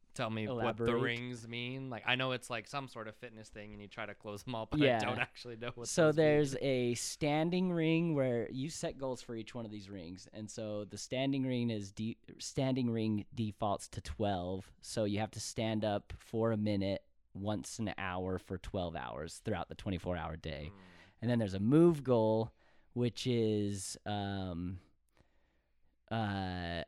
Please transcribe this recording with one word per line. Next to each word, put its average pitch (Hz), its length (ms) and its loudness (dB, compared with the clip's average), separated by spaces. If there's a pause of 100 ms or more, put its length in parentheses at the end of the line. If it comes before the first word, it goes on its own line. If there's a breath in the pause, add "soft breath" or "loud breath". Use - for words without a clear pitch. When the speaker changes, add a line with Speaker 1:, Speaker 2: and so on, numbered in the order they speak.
(140)
Speaker 1:
tell 120 140 -2
me 110 180 0
what 117 300 0
the 117 80 0
Speaker 2:
Elaborate. 117 180 4
Speaker 1:
rings 120 460 -2
mean? 123 400 -6
Like, 117 180 -8
I 123 100 4
know 131 160 0
it's, 123 180 -4
like, 113 160 -4
some 139 220 -6
sort 113 200 -10
of 107 80 -12
fitness 110 320 -16
thing, 107 240 -12
and 104 80 -12
you 104 80 -12
try 110 160 -8
to 101 100 -8
close 104 280 -10
them 131 120 -6
all, 113 120 -4
but 151 140 0
Speaker 2:
Yeah. 127 200 8
Speaker 1:
I 107 40 0
don't 120 140 -2
actually 120 380 -6
know 120 180 -6
what 120 140 -8
Speaker 2:
So 165 180 6
Speaker 1:
those 151 120 6
mean. 160 80 8
Speaker 2:
there's 147 340 6
a 123 340 2
standing 165 760 2
ring 165 420 4
where 127 360 2
you 131 180 -4
set 160 300 -6
goals 131 240 -6
for 123 120 -10
each 113 200 -8
one 120 100 -6
of 107 60 -8
these 104 180 -10
rings, 92 460 -10
and 107 160 -8
so 107 340 -4
the 101 140 -10
standing 135 480 0
ring 120 240 2
is 101 220 -4
de-, 110 260 -4 (200)
standing 131 520 0
ring 110 340 2 (100)
defaults 107 540 -2
to - 140 -8
twelve, 92 680 -2 (120)
so - 220 -2
you 104 140 2
have 107 140 -2
to 110 80 -10
stand 110 440 -2
up 104 340 0
for 113 340 0
a 110 60 2
minute 101 440 2 (320)
once 101 440 -4
an 107 180 -2
hour 92 420 -2
for 92 200 -6
twelve 90 380 -4
hours 65 500 -8
throughout 90 240 -2
the - 40 -10
twenty-four 90 440 -2
hour 80 180 -4
day. 78 380 -8
Speaker 1:
Hmm. 98 40 -20 (440 loud breath)
Speaker 2:
And 113 80 2
then 120 80 4
there's 101 160 0
a 95 60 -2
move 147 440 6
goal, 113 480 4 (400 soft breath)
which 120 340 0
is, 107 760 2
um, 95 760 -4 (1300 soft breath)
uh, 92 760 0